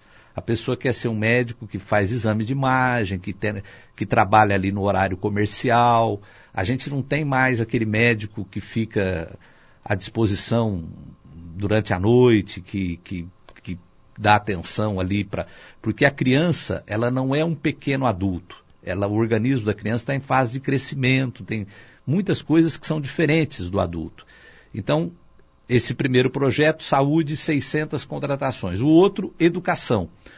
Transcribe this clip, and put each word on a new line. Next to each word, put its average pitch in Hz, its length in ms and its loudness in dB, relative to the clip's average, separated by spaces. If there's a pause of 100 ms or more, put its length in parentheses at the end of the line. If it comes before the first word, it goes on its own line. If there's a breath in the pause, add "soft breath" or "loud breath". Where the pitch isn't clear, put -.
(340 soft breath)
A - 60 -6
pessoa 117 360 -2
quer 127 160 -2
ser - 160 -4
um 110 100 -2
médico 117 480 0
que 95 140 -10
faz 104 320 0
exame 110 320 0
de 120 80 -4
imagem, 127 640 0
que 98 140 -8
tem, 101 320 -6 (320 loud breath)
que 107 100 -4
trabalha 107 480 4
ali 95 160 0
no 98 120 -2
horário 95 340 0
comercial. 113 1080 2 (320 soft breath)
A 95 80 -2
gente 127 260 -2
não 135 140 -4
tem 147 220 -2
mais 131 360 2
aquele 113 240 0
médico 107 640 0
que 104 120 -8
fica 95 760 -4 (480 soft breath)
à 107 120 -2
disposição 104 880 -2 (400)
durante 98 680 -2
a 90 60 2
noite, 113 640 4
que, 90 380 -6
que 87 280 -10 (960)
dar 104 140 6
atenção 104 640 -2
ali 95 240 -2
pra, 87 220 -6 (360 loud breath)
porque 110 220 0
a 139 60 6
criança, 139 760 0
ela 113 240 -2
não 131 240 -2
é 151 100 0
um 170 100 -2
pequeno 139 520 -2
adulto. 92 580 -4 (180)
Ela, 95 240 -2
o 104 80 -2
organismo 113 520 0
da 104 80 0
criança 113 320 -4
tá 139 80 -2
em 135 60 -2
fase 131 320 0
de 135 80 -8
crescimento, 131 840 0
tem 107 220 -6 (400 loud breath)
muitas 175 340 0
coisas 160 360 2
que - 100 -14
são 156 140 -4
diferentes 147 680 -2
do 95 120 -2
adulto. 85 440 -6 (500 soft breath)
Então, 156 380 -2 (560)
esse 123 260 2
primeiro 127 360 2
projeto, 143 520 2
saúde, 147 540 2
seiscentas 151 680 -2
contratações. 135 760 -4
O 131 60 0
outro, 185 520 4
educação. 165 720 0 (300 loud breath)